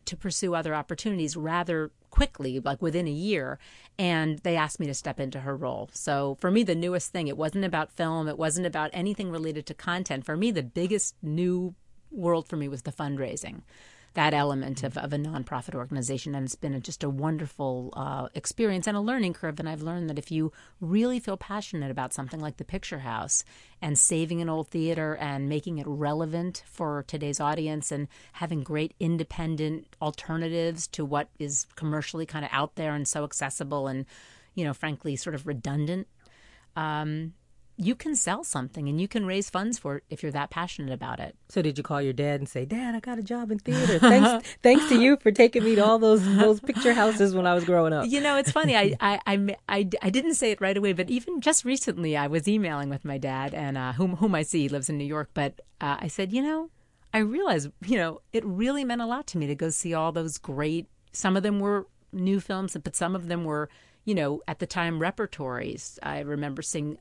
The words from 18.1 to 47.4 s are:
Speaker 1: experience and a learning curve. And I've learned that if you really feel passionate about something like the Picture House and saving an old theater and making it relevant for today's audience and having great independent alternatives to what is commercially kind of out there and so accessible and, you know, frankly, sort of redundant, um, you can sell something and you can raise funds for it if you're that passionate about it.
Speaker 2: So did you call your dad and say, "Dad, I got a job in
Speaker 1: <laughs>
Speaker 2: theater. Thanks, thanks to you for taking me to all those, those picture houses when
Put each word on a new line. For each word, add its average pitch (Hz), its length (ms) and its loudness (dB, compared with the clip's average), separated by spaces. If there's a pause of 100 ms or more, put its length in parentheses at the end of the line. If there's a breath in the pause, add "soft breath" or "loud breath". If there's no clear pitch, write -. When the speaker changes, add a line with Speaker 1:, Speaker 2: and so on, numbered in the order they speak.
Speaker 1:
experience 190 540 -2
and 208 100 -2
a 202 40 -2
learning 214 340 0
curve. 156 260 -6
And 160 80 -4
I've 151 140 -8
learned 170 260 -4
that 147 100 -6
if - 120 -10
you 156 200 0 (300 soft breath)
really 220 400 0
feel 196 160 -6
passionate 175 540 -6
about 127 240 -6
something 143 260 -8
like 151 160 -8
the - 80 -10
Picture - 360 -8
House 117 440 -4 (380 soft breath)
and 147 160 0
saving 165 420 2
an 165 80 -4
old 160 200 -2
theater 160 480 -2
and 139 340 -4
making 151 260 -4
it 143 100 -6
relevant 156 800 -2
for 147 420 -6
today's 143 340 -6
audience 151 520 -2
and 143 160 -4 (260 soft breath)
having 160 280 -4
great 151 360 -4
independent 160 1000 -2
alternatives 165 880 -4
to 156 160 -6
what 147 240 -2 (100)
is 143 360 -4
commercially 156 500 -4
kind 151 220 -8
of - 80 -8
out 143 220 -2
there 156 180 -2
and 143 120 -2
so 147 180 -2
accessible 139 640 -4
and, 135 180 -6 (480 soft breath)
you 175 100 -4
know, 143 80 -2
frankly, 147 440 -6
sort 160 180 -8
of 143 120 -8
redundant, 147 600 -4 (720 soft breath)
um, 156 580 -4 (440)
you 214 160 2
can 302 220 -4
sell 214 260 0
something 143 460 -6
and 151 100 0
you 190 80 0
can 208 200 -2
raise 190 240 -2
funds 220 280 -2
for 143 180 -6
it - 120 -10
if - 140 -12
you're 151 100 -4
that 143 160 -2
passionate 147 460 -6
about - 260 -8
it. - 160 -12 (140)
Speaker 2:
So 190 100 0
did 151 160 0
you 147 80 -6
call 143 160 -2
your 135 140 0
dad 143 260 0
and 139 80 -6
say, 127 160 -4
"Dad, 233 300 -4
I 226 60 -4
got 247 180 -6
a 220 40 -6
job 240 280 -4
in 214 80 0
Speaker 1:
<laughs> - 80 -8
Speaker 2:
theater. 247 320 4
Thanks, 214 500 10 (140 loud breath)
thanks 294 260 10
to 247 100 8
you 269 200 8
for 220 120 6
taking 233 320 8
me 226 120 6
to 202 100 8
all 226 140 8
those, 220 260 8 (120)
those 214 220 8
picture 240 360 4
houses 208 400 6
when 180 120 4